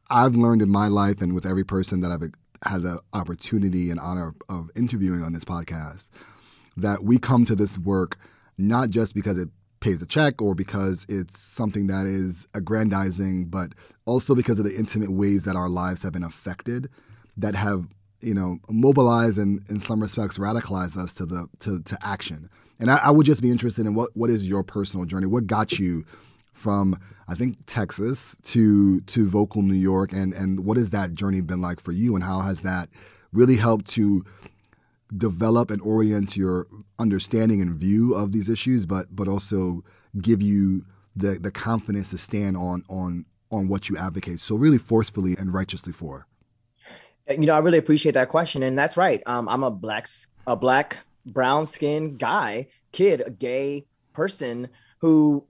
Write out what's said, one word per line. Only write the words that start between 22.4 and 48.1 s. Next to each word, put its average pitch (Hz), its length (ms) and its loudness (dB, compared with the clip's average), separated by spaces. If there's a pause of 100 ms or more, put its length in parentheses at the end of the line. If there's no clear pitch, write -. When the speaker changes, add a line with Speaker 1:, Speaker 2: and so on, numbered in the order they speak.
Speaker 1:
And 113 100 2
I, 139 80 6
I 147 140 4
would 151 140 8
just 135 160 4
be 123 100 4
interested 117 340 0
in 104 80 0
what, 117 220 -2
what 117 140 0
is 104 180 0
your 95 160 0
personal 98 420 -6
journey? 95 220 -4
What 107 200 0
got 107 320 -2
you 87 260 -2 (480)
from, 98 460 0 (280)
I 87 80 -6
think, 123 300 -4
Texas 110 800 -6
to, 101 580 6
to 101 280 0
Vocal 104 320 0
New 98 120 4
York, 95 380 2
and, 95 220 -2
and 95 320 -2
what 110 120 2
has 113 120 2
that 92 240 -2
journey 98 280 -2
been 90 200 -2
like 87 180 -4
for - 120 -8
you, 107 240 0
and 90 80 0
how 92 180 -2
has 92 200 -4
that 92 280 -4 (420)
really 123 260 8
helped 110 340 2
to 101 340 2 (920)
develop 110 540 0
and 101 140 -4
orient 107 520 2
your 90 320 0 (320)
understanding 110 640 2
and 87 140 -2
view 104 400 2
of 101 160 -2
these 104 180 -2
issues, 117 360 0
but, 92 300 -6
but 98 120 -2
also 95 560 -2 (360)
give 104 220 2
you 98 420 2 (320)
the, 95 240 -2
the 95 120 -8
confidence 104 580 -4
to 90 80 -8
stand 98 400 -2
on, 90 320 -4
on, 90 340 -6 (280)
on 98 160 -2
what 98 200 -2
you 98 80 -4
advocate 87 440 -8
so - 160 -6
really 135 240 6
forcefully 101 580 0
and 92 160 -4
righteously 92 400 -6
for? 67 340 -14 (1040)
Speaker 2:
You 147 160 2
know, 156 80 6
I 151 60 6
really 170 180 6
appreciate 151 360 4